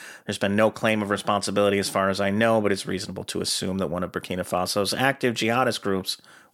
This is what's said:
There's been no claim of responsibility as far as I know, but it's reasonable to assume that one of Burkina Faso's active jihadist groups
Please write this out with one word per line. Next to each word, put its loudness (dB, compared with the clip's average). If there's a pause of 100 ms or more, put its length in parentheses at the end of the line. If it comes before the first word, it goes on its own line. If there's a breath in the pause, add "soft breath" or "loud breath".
(240 loud breath)
There's -6
been 2
no 6
claim 0
of -2
responsibility 2
as -2
far 2
as 0
I 2
know, 4
but 2
it's -4
reasonable -6
to -6
assume -2
that -2
one -2
of -6
Burkina -4
Faso's 0
active 2
jihadist 0
groups -4 (320 loud breath)